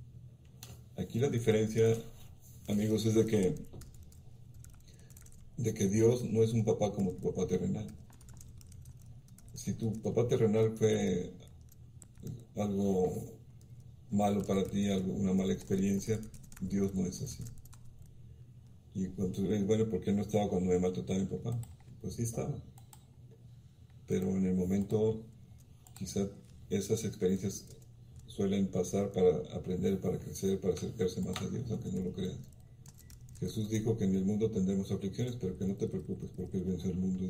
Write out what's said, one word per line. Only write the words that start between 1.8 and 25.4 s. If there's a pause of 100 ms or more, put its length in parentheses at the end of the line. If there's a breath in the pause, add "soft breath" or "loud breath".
amigos,
es
de
que, (2000 loud breath)
de
que
Dios
no
es
un
papá
como
tu
papá
terrenal. (1700)
Si
tu
papá
terrenal
fue (1200)
algo (800)
malo
para
ti,
algo,
una
mala
experiencia, (420)
Dios
no
es
así. (1500)
Y
cuando
tú
dices,
"Bueno,
¿por
qué
no
estaba
cuando
me
maltrataba
mi
papá?". (420)
Pues
sí
estaba. (1500)
Pero
en
el
momento, (720)